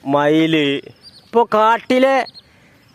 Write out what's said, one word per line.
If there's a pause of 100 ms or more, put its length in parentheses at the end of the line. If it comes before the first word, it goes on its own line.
(140)
മയില്. (600)
ഇപ്പോൾ (100)
കാട്ടിലെ (800)